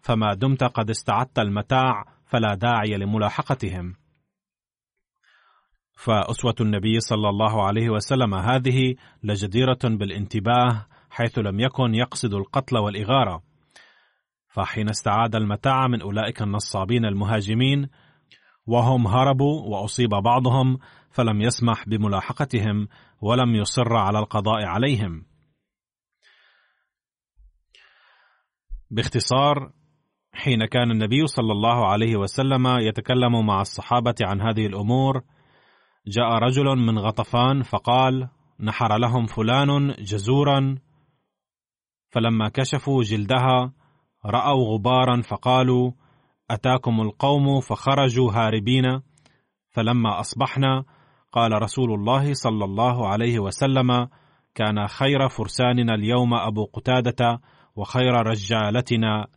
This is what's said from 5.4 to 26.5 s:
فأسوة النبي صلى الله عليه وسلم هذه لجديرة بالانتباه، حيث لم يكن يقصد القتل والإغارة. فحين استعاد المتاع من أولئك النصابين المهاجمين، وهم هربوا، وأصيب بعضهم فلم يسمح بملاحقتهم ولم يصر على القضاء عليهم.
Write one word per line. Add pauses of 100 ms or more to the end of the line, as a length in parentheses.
فأسوة
النبي
صلى
الله
عليه
وسلم
هذه (280)
لجديرة
بالانتباه، (240)
حيث
لم
يكن
يقصد
القتل
والإغارة. (1040)
فحين
استعاد
المتاع
من
أولئك
النصابين
المهاجمين، (760)
وهم
هربوا،
وأصيب
بعضهم (340)
فلم
يسمح
بملاحقتهم (340)
ولم
يصر
على
القضاء
عليهم. (3750)